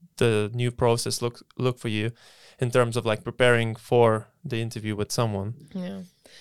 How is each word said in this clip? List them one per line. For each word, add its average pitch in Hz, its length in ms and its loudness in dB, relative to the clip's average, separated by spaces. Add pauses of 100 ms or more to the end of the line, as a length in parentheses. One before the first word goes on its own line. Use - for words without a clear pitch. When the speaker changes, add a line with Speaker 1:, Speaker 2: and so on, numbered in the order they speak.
(180)
Speaker 1:
the 107 360 2
new 120 180 -2
process 117 520 0
look, 120 180 -8 (160)
look 123 220 -2
for - 100 -8
you 107 220 -2 (480)
in 123 100 -2
terms 117 260 2
of, 113 120 -2
like, 107 160 -2
preparing 117 520 2
for 113 520 2 (180)
the 117 160 -4
interview 107 340 -6
with 104 160 -4
someone? 107 440 -2 (180)
Speaker 2:
Yeah. 190 280 -10 (400)